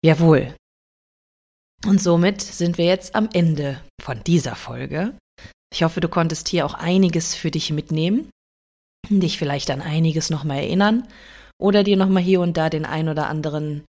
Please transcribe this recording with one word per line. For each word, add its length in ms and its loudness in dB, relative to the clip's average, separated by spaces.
Jawohl. 500 4
Und 160 4
somit 400 2
sind 360 -4
wir 80 2
jetzt 300 0
am 180 0
Ende 480 0
von 220 -10
dieser 320 0
Folge. 640 -8
Ich 100 0
hoffe, 160 0
du 100 0
konntest 400 -2
hier 160 0
auch 80 -6
einiges 600 0
für 160 -4
dich 220 -4
mitnehmen, 580 -2
dich 280 2
vielleicht 340 -4
an 100 -4
einiges 480 0
nochmal 280 -4
erinnern 500 0
oder 240 4
dir 140 4
nochmal 240 4
hier 200 4
und 160 0
da 120 0
den 160 -4
ein 240 -4
oder 180 -4
anderen 640 -6